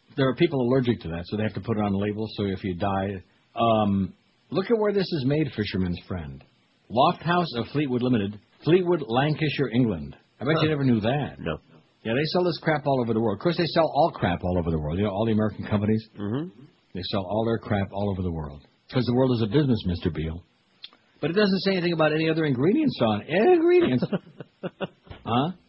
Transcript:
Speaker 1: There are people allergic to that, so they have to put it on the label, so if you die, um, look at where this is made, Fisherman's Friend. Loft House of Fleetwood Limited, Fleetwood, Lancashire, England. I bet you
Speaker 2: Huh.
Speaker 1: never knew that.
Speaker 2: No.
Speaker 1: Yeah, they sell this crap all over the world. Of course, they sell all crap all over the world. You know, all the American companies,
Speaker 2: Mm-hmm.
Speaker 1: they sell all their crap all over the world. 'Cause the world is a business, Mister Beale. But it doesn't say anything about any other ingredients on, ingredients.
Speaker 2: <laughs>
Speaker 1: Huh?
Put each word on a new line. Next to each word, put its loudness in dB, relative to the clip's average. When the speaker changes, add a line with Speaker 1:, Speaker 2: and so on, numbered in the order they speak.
Speaker 1:
There 2
are -2
people 2
allergic 2
to -10
that, -8
so -6
they -2
have -2
to -6
put -4
it 0
on 0
the 0
label, -4
so -2
if -4
you -4
die, -2
um, 2
look -2
at 4
where 0
this -2
is -2
made, 0
Fisherman's -2
Friend. -10
Loft 2
House 0
of -4
Fleetwood -2
Limited, 0
Fleetwood, 2
Lancashire, 0
England. 0
I -8
bet 2
you 2
Speaker 2:
Huh. 0
Speaker 1:
never -2
knew 4
that. -2
Speaker 2:
No. -6
Speaker 1:
Yeah, -2
they 0
sell 0
this 0
crap -2
all 2
over 0
the 2
world. 0
Of -14
course, 0
they 0
sell 2
all 4
crap -2
all 0
over 0
the 0
world. -4
You 0
know, 0
all 0
the 2
American 0
companies, 0
Speaker 2:
Mm-hmm. -4
Speaker 1:
they -8
sell -2
all -2
their 0
crap -2
all -4
over -4
the -2
world. -8
'Cause 0
the -2
world 4
is 0
a 0
business, 2
Mister -2
Beale. -8
But -2
it -4
doesn't 2
say 2
anything 0
about 4
any 2
other 2
ingredients 2
on, 2
ingredients. 4
Speaker 2:
<laughs> -2
Speaker 1:
Huh? -4